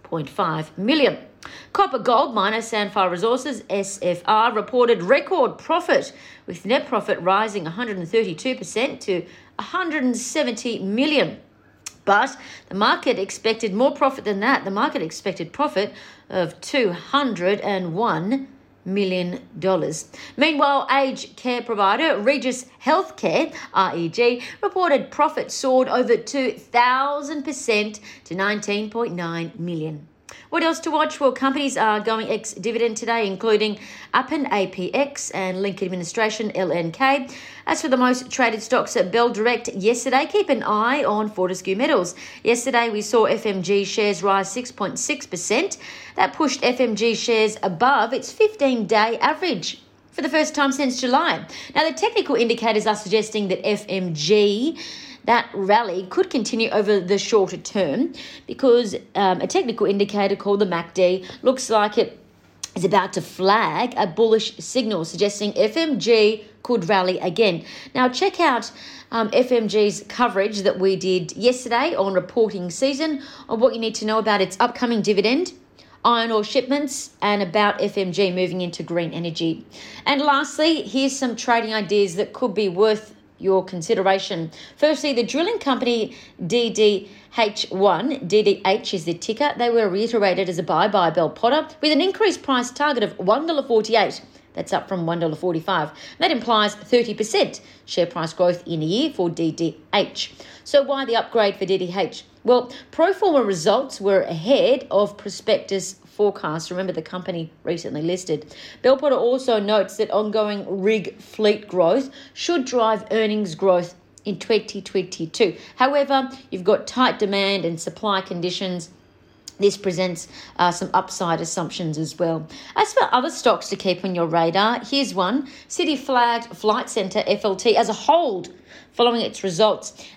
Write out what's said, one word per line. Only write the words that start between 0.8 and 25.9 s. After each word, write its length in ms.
Copper 240
gold 360
miner 280
Sandfire 480
Resources, 580
S 320
F 240
R, 300
reported 480
record 560
profit, 560
with 180
net 220
profit 340
rising 460
a 40
hundred 280
and 100
thirty-two 480
percent 460
to 240
a 40
hundred 420
and 120
seventy 600
million. 640
But 340
the 80
market 420
expected 560
more 160
profit 340
than 140
that. 260
The 60
market 320
expected 500
profit 400
of 300
two 320
hundred 720
and 320
one 520
million 600
dollars. 500
Meanwhile, 520
aged 460
care 280
provider 580
Regis 460
Healthcare, 720
R 220
E 120
G, 320
reported 480
profit 400
soared 380
over 280